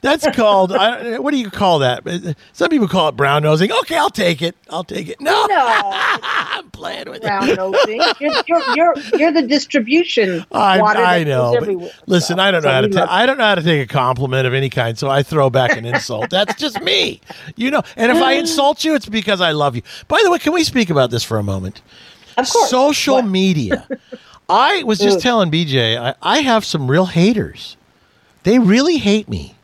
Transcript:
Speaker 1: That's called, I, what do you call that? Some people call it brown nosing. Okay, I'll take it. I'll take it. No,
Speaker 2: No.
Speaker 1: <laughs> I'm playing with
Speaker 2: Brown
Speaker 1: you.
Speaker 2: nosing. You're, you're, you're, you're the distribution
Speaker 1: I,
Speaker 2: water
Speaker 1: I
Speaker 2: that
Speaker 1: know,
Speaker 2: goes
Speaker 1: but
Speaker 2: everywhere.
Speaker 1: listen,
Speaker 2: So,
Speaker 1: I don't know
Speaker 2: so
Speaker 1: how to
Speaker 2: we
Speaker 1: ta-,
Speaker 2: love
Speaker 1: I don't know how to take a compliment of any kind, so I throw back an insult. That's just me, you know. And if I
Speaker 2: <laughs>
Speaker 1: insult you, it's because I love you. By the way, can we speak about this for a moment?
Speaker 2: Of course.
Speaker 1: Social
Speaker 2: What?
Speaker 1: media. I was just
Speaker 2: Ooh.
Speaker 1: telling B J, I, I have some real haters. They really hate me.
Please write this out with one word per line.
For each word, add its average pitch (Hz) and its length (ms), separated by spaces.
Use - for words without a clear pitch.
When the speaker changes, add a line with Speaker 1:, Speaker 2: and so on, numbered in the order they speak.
Speaker 1:
That's 294 240
called, 196 360
I, 226 460
what 277 140
do 285 60
you 220 120
call 180 300
that? 151 560
Some - 160
people 285 180
call 165 220
it 127 80
brown 143 260
nosing. 156 300
Okay, 453 240
I'll 320 140
take 175 300
it. 170 140
I'll 170 140
take - 240
it. - 120
No, 403 260
Speaker 2:
No. 392 100
Speaker 1:
<laughs> - 20
I'm - 1120
playing - 400
with - 120
Speaker 2:
Brown 196 260
Speaker 1:
you. 233 80
Speaker 2:
nosing. 214 440
You're, 294 120
you're, 330 160
you're, 330 180
you're 320 160
the 311 100
distribution 240 1080
Speaker 1:
I, 190 280
Speaker 2:
water 214 200
Speaker 1:
I 180 200
Speaker 2:
that 160 80
Speaker 1:
know, 127 160
Speaker 2:
goes 120 100
Speaker 1:
but 123 80
Speaker 2:
everywhere. 175 280
Speaker 1:
listen, 175 300
Speaker 2:
So, 190 60
Speaker 1:
I 196 100
don't 170 100
know 147 60
Speaker 2:
so 135 60
Speaker 1:
how 131 80
to - 60
Speaker 2:
we 202 40
Speaker 1:
ta-, 190 80
Speaker 2:
love 175 100
Speaker 1:
I 208 160
don't 269 120
know 247 60
how 208 120
to 170 60
take 151 280
a - 20
compliment 131 540
of 123 80
any 135 160
kind, 117 260
so 139 140
I 139 140
throw 139 260
back 127 260
an 113 100
insult. 117 440
That's 202 240
just 226 280
me, 185 380
you 254 160
know. 285 100
And 233 160
if 330 60
I 269 140
Speaker 2:
<laughs> - 20
Speaker 1:
insult 302 500
you, 311 100
it's 226 140
because 208 320
I 170 120
love 143 220
you. 117 80
By - 160
the 381 80
way, 349 80
can 302 140
we 349 100
speak 240 260
about 139 220
this 117 140
for 113 140
a 104 40
moment? 95 380
Speaker 2:
Of 254 120
course. 466 220
Speaker 1:
Social 269 460
Speaker 2:
What? 254 100
Speaker 1:
media. 185 640
I 294 360
was 214 160
just 196 180
Speaker 2:
Ooh. - 20
Speaker 1:
telling 226 300
B 165 140
J, 120 340
I, 120 240
I 208 200
have 233 220
some 139 240
real 165 180
haters. 180 680
They 233 160
really 254 380
hate 208 300
me. 82 360